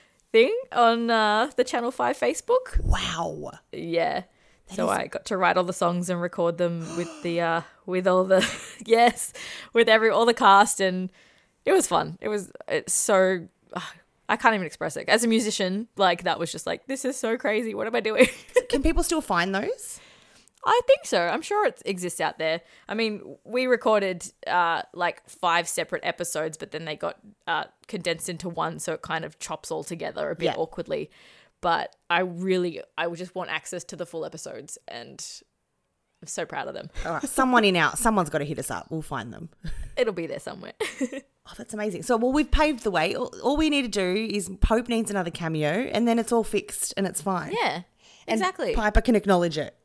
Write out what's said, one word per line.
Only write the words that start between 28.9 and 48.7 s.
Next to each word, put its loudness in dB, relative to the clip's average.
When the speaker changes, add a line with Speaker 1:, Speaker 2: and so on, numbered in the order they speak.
Speaker 1:
it -6
kind -6
of -12
chops -10
all -6
together -6
a -6
bit -2
Speaker 2:
Yeah. -2
Speaker 1:
awkwardly. -6
But -2
I 2
really, -2
I -2
would -8
just -12
want -8
access -8
to -16
the -8
full -8
episodes, -14
and -14
I'm -20
so -6
proud -8
of -8
them. -12
Speaker 2:
All -4
right, -6
someone 4
in 4
our, 2
someone's 2
gotta -2
hit -6
us -6
up. -8
We'll -8
find -10
them. -16
<laughs> -8
Speaker 1:
It'll 0
be -6
there -8
somewhere. -14
<laughs> -6
Speaker 2:
Oh, -18
that's -14
amazing. -6
So, 2
well, 2
we've 2
paved 4
the 0
way. 2
All, -6
all 2
we 4
need 2
to -4
do 0
is -4
Hope 2
needs 0
another -4
cameo, -2
and 0
then 4
it's -2
all 2
fixed -4
and 0
it's -6
fine. -4
Speaker 1:
Yeah, -2
Speaker 2:
And 0
Speaker 1:
exactly. -2